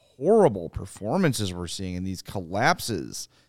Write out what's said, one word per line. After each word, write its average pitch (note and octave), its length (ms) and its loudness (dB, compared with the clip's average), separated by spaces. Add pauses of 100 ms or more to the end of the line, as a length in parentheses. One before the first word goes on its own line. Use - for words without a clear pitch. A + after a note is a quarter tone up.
(180)
horrible C#3 520 4
performances A2+ 840 -2
we're F2 140 -6
seeing F2+ 300 -6
and F#2 100 -4
these F#2+ 140 -6
collapses. F#2+ 1080 -2 (220)